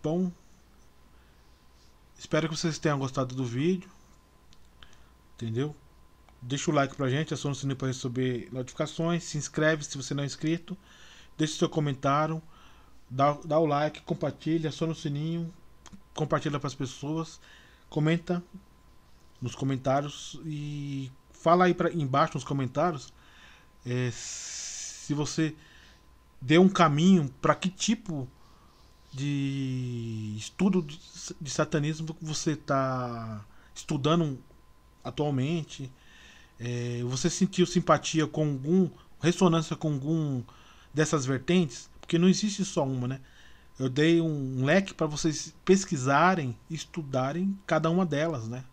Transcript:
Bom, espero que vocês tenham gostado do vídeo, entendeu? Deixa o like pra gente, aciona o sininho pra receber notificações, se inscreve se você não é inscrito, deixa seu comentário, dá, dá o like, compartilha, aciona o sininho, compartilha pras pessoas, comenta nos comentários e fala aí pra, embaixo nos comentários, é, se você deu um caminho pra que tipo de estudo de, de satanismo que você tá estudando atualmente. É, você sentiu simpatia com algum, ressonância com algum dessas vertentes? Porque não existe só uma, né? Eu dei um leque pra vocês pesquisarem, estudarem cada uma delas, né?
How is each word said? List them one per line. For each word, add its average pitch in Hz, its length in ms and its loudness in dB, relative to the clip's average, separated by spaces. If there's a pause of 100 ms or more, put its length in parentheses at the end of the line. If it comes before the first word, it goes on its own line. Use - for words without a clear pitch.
Bom, 180 300 0 (1900)
espero 156 300 -2
que 156 80 -4
vocês 160 240 -2
tenham 147 180 0
gostado 131 340 -4
do 131 120 -4
vídeo, 147 440 -2 (1500)
entendeu? 120 420 -4 (640)
Deixa 135 300 -2
o 156 40 2
like 139 200 2
pra 135 160 0
gente, 151 240 0
aciona 143 180 -4
o 131 40 -4
sininho 135 200 -4
pra 131 120 -2
receber 127 640 -2
notificações, 160 720 -2
se - 120 -8
inscreve 156 460 0
se - 140 -10
você 135 180 -6
não 143 80 -2
é 143 40 -2
inscrito, 165 520 -4 (580)
deixa 156 220 0
seu 165 100 2
comentário, 151 720 0 (680)
dá, 139 220 4 (120)
dá 151 140 2
o 165 80 6
like, 151 360 0
compartilha, 156 680 -2
aciona 165 240 -2
o - 20 -4
sininho, 160 580 -4 (640)
compartilha 147 460 0
pras 135 160 -6
pessoas, 151 640 -6 (500)
comenta 170 500 0 (1040)
nos 123 140 -8
comentários 135 880 -2
e 147 680 -8 (220)
fala 175 320 6
aí 180 100 4
pra, 170 180 0
embaixo 147 420 0
nos 135 100 -4
comentários, 139 680 -2 (720)
é, 123 280 -2
se - 1000 -10
você 151 440 -2 (840)
deu 151 220 8
um 190 60 10
caminho 165 760 6
pra 156 140 6
que - 120 -4
tipo 170 600 -4 (840)
de 127 1200 -4
estudo 185 460 2
de, 151 180 -12 (400)
de 143 100 -10
satanismo 156 640 -2
que 165 100 -14
você 156 300 -2
tá 123 880 -4 (300)
estudando 147 640 0 (640)
atualmente. 147 880 -2 (720)
É, 120 440 -4
você 127 260 0
sentiu 180 360 2
simpatia 160 600 2
com 156 220 -2
algum, 147 420 2 (300)
ressonância 165 560 2
com 151 160 -2
algum 143 500 -2 (500)
dessas 151 320 2
vertentes? 135 640 0 (120)
Porque - 180 0
não 180 100 8
existe 196 360 2
só 160 200 0
uma, 131 220 -2
né? 131 140 -6 (580)
Eu 131 100 0
dei 156 320 4
um 135 440 -2
leque 190 280 4
pra - 140 0
vocês 151 480 -4 (100)
pesquisarem, 151 920 4 (100)
estudarem 156 960 -4
cada 160 240 2
uma 180 160 4
delas, 147 440 -2
né? 123 240 -8